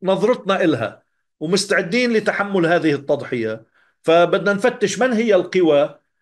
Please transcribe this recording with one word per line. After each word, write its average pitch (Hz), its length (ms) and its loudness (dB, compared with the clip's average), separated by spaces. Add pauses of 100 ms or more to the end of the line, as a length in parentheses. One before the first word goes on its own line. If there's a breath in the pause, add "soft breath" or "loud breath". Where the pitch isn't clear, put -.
نظرتنا 190 600 0
إلها 117 380 -2 (380)
ومستعدين 190 720 -2
لتحمل 202 540 -2
هذه 160 280 0
التضحية، 127 680 -4 (380)
فبدنا 175 500 2
نفتش 202 460 -2
من 247 140 0
هي 226 220 2
القوى 170 640 2 (240)